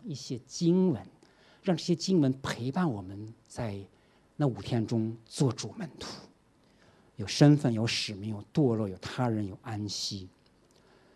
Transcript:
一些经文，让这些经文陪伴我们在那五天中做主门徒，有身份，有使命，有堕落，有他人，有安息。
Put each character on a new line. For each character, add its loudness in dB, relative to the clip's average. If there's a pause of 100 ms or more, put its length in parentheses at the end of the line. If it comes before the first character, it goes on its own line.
一 -8
些 -10
经 4
文， -4 (580)
让 2
这 -4
些 2
经 2
文 4
陪 -6
伴 0
我 -4
们 -12 (140)
在 -8 (600)
那 2
五 -4
天 0
中 0
做 2
主 -8
门 -8 (100)
徒， -12 (1080)
有 -8
身 8
份， 0
有 0
使 -2
命， -8
有 -8 (100)
堕 4
落， 0
有 -6
他 -4
人， -2
有 -12
安 -6
息。 -8 (880)